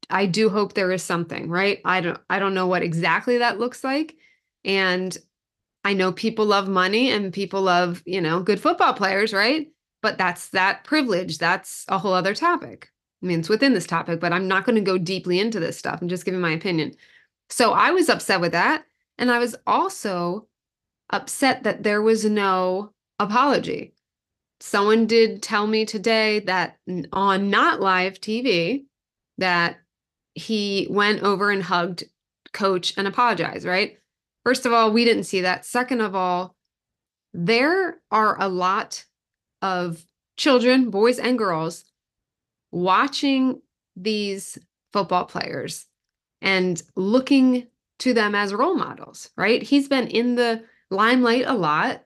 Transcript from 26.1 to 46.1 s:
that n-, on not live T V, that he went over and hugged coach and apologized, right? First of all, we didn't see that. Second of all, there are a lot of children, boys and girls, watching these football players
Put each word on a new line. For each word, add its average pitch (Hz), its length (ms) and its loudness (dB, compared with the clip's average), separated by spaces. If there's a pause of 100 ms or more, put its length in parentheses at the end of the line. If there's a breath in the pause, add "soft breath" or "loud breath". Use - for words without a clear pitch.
that 185 380 -2 (100)
n-, 180 240 -6
on 196 380 0
not 262 300 2
live 190 380 0
T 220 220 -6
V, 226 460 0 (500)
that 175 400 0 (580)
he 202 540 -4
went 202 340 0
over 202 280 0
and 196 120 -2
hugged 175 420 -4 (500)
coach 190 420 -2
and 196 100 -2
apologized, 196 600 -2
right? 185 320 -2 (440)
First 254 240 0
of 233 60 2
all, 226 180 6
we 233 140 4
didn't 202 200 2
see 190 160 -2
that. 180 240 -2
Second 247 360 -2
of 202 140 -4
all, 180 400 -2 (800)
there 269 680 0 (100)
are 214 300 2
a 196 80 0
lot 185 560 -4 (580)
of 180 420 -4 (320)
children, 254 540 4
boys 226 280 2
and 247 200 0
girls, 170 460 -4 (880)
watching 262 920 0 (340)
these 202 640 -6 (340)
football 180 320 0
players - 640 -10 (560)